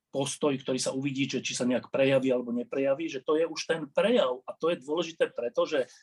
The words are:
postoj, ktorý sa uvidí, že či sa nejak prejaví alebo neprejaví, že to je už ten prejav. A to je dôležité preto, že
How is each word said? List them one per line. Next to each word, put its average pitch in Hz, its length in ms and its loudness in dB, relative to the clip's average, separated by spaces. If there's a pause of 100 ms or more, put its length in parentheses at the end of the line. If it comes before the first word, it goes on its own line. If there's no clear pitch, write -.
(120)
postoj, 139 420 0
ktorý 131 240 -2
sa 123 140 -4
uvidí, 135 340 -2
že 131 160 -4
či - 140 -6
sa 127 80 -2
nejak 123 260 0
prejaví 135 400 4
alebo 120 240 0
neprejaví, 135 540 -2
že 143 160 -8
to 156 100 2
je 160 140 2
už 160 180 -8
ten 160 240 -2
prejav. 180 540 2
A - 100 -12
to 160 160 0
je 147 120 -2
dôležité 160 500 -2
preto, 120 320 -2
že 147 240 0 (140)